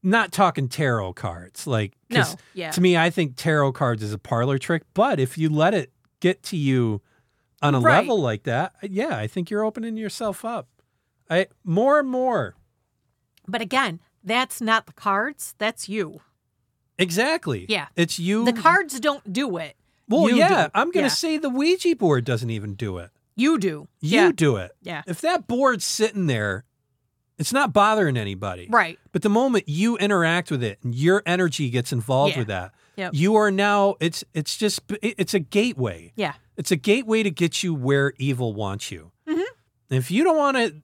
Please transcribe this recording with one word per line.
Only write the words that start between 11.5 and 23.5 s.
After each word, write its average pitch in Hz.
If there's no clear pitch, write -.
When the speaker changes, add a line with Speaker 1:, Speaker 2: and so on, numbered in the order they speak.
Speaker 1:
more 240
and 277
more. 247
Speaker 2:
But 220
again, 220
that's 240
not 220
the -
cards, 214
that's 220
you. 190
Speaker 1:
Exactly. 180
Speaker 2:
Yeah. 175
Speaker 1:
It's 170
you. 202
Speaker 2:
The 240
cards 311
don't 285
do 214
it. 156
Speaker 1:
Well, 269
Speaker 2:
You 247
Speaker 1:
yeah, 320
Speaker 2:
do. 147
Speaker 1:
I'm 285
gonna 330
Speaker 2:
Yeah. -
Speaker 1:
say 320
the 302
Ouija 330
board 147
doesn't 120
even 104
do 95
it. 87
Speaker 2:
You 285